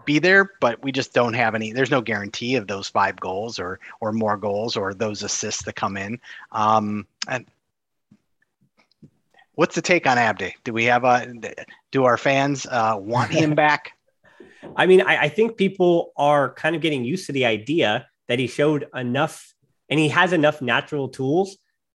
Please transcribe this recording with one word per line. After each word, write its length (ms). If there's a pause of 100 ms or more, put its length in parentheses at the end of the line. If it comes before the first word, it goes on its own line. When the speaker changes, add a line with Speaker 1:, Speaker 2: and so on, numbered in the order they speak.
Speaker 1:
be 140
there? 320 (100)
But 220
we 80
just 220
don't 200
have 220
any, 160
there's 180
no 120
guarantee 560
of 100
those 200
five 320
goals 380
or, 220 (220)
or 100
more 260
goals 400
or 160
those 300
assists 400
that 120
come 220
in. 220 (320)
Um, 560 (200)
and 200 (2000)
what's 180
the 80
take 240
on 140
Abde? 340 (100)
Do 100
we 120
have 200
a, 280 (580)
do 120
our 140
fans, 520
uh, 300
want 320
him 240
Speaker 2:
<laughs> 0
Speaker 1:
back? 380 (800)
Speaker 2:
I 100
mean, 160
I, 220
I 60
think 280
people 600
are 360
kind 220
of 60
getting 220
used 240
to 40
the 140
idea 640 (200)
that 100
he 100
showed 480
enough 580 (360)
and 100
he 100
has 240
enough 260
natural 500
tools. 480 (420)